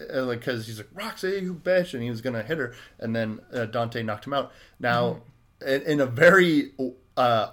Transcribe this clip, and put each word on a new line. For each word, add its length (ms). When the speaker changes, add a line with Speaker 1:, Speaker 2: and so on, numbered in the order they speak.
Speaker 1:
uh, 140
like, 160
'cause 240
he's 140
like, 120
"Roxy, 520
you 100
bitch," 400
and 80
he 80
was 120
gonna 200
hit 160
her, 160
and 180
then, 240
uh, 120
Dante 360
knocked 240
him 80
out. 180
Now, 420
Speaker 2:
Mm-hmm. 80
Speaker 1:
in, 140
in 180
a 60
very, 640
uh, 380